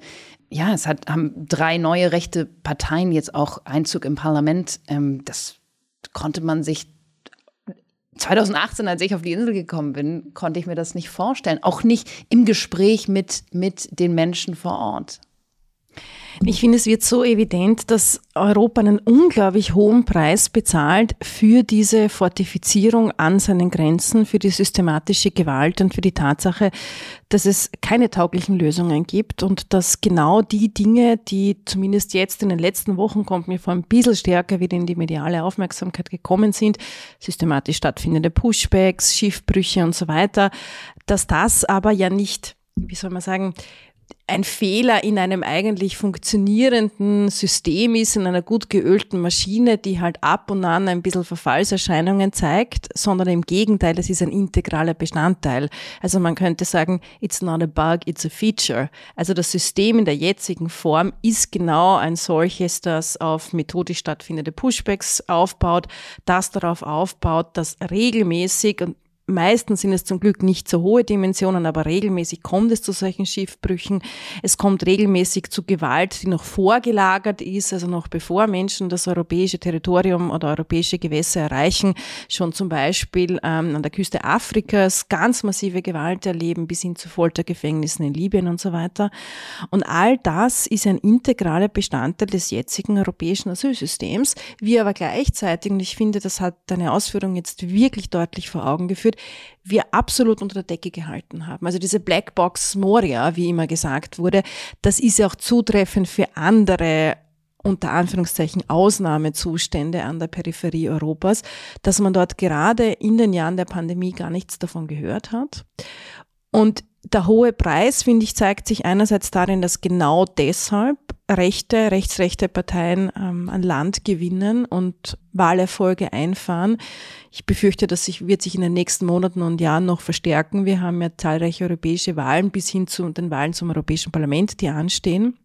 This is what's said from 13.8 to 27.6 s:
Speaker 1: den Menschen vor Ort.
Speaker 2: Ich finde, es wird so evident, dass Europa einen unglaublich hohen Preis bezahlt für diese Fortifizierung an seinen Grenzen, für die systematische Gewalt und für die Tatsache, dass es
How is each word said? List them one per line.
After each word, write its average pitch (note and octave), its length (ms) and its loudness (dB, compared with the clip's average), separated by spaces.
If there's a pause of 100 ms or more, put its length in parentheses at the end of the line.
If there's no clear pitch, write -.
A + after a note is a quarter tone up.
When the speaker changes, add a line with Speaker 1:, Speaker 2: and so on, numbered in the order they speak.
Speaker 1:
den F3 160 2
Menschen E3+ 400 -2
vor F3 240 -6
Ort. - 440 -8 (1200)
Speaker 2:
Ich G3+ 180 2
finde, A#3+ 180 6
es - 80 -2
wird A3 160 2
so B3 220 2
evident, G#3+ 680 2
dass - 320 2 (120)
Europa G#3 460 4
einen G#3 200 4
unglaublich G#3+ 720 4
hohen G#3+ 320 6
Preis E3 420 2
bezahlt F#3 720 2
für A3+ 440 4
diese G#3+ 440 4
Fortifizierung G#3 1120 2
an F3 220 4
seinen F3+ 280 2
Grenzen, E3+ 560 2
für G#3 140 2
die G3 120 2
systematische F#3 840 0
Gewalt D#3 500 0
und F#3 100 2
für - 80 -4
die F3 140 2
Tatsache, F3 560 0 (580)
dass G3+ 160 2
es G3 260 2 (120)